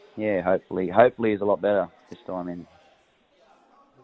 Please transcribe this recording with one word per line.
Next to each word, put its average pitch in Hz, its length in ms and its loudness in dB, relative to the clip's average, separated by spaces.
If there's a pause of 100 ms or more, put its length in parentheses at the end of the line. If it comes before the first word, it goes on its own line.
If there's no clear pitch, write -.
(160)
yeah, 104 260 -2
hopefully, 92 460 -2
hopefully 113 440 4
he's 98 80 -4
a 101 60 -4
lot 98 160 0
better 101 260 0 (220)
this 92 160 -18
time 90 220 -8
in. 87 180 -12 (1400)